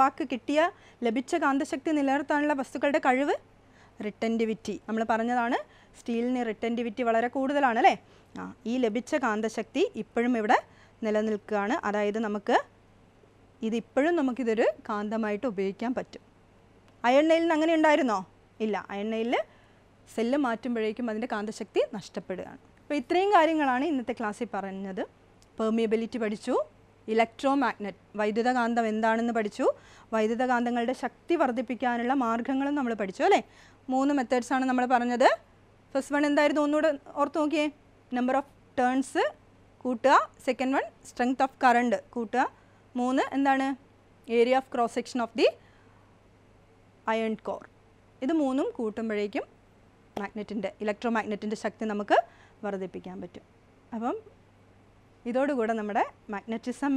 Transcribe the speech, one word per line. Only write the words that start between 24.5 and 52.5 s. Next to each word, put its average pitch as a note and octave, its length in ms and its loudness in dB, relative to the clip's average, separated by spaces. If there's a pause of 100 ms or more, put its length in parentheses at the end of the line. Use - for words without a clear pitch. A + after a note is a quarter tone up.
പറഞ്ഞത്. F#3+ 460 -6 (580)
പെർമിയബിലിറ്റി A3+ 680 0
പഠിച്ചു, A3 300 -2 (580)
ഇലക്ട്രോമാഗ്നറ്റ്, A3+ 880 0 (180)
വൈദ്യുതകാന്തം A#3 720 0
എന്താണെന്ന് A3+ 460 0
പഠിച്ചു, A3+ 280 -2 (480)
വൈദ്യുതകാന്തങ്ങളുടെ A#3+ 880 0
ശക്തി D4+ 400 -2
വർദ്ധിപ്പിക്കാനുള്ള A#3+ 720 0 (100)
മാർഗ്ഗങ്ങളും C4+ 540 -2
നമ്മൾ A#3+ 220 -2
പഠിച്ചു G3+ 280 -4
അല്ലേ? F#4+ 120 6 (540)
മൂന്ന് C4+ 240 2
മെത്തേഡ്സാണ് B3+ 520 0
നമ്മൾ B3+ 140 0 (100)
പറഞ്ഞത്. A#3+ 340 4 (680)
ഫസ്റ്റ് C#4 220 -2
വൺ D4 140 2
എന്തായിരുന്നു? D4 360 4
ഒന്നുകൂടെ D4+ 260 2 (300)
ഓർത്ത് D4 200 0
നോക്കിയേ. D4+ 240 0 (500)
number B3 240 0
of - 60 -4 (320)
turns C4 320 0 (720)
കൂട്ടുക, B3+ 320 4 (320)
second C4 320 0
one D#5 100 -2 (220)
strength B3 360 -2
of - 60 -6 (120)
current A#3+ 300 4 (200)
കൂട്ടുക, B3 300 -2 (560)
മൂന്ന് B3+ 220 2 (140)
എന്താണ്? C#4 300 2 (720)
area B3 220 4
of C4 140 -4
cross F#3 240 0
section B3 280 -4
of - 40 -12 (100)
the G#4+ 80 6 (1700)
iron A3 200 -2 (140)
core. - 180 -10 (580)
ഇത് C4 160 0
മൂന്നും C#4 260 0 (100)
കൂട്ടുമ്പോഴേക്കും G#3+ 680 -4 (760)
മാഗ്നറ്റിൻ്റെ, G3+ 480 -6 (140)
ഇലക്ട്രോമാഗ്നറ്റിൻ്റെ G#3+ 800 -4
ശക്തി A3 280 -8
നമുക്ക് G#3 240 0 (480)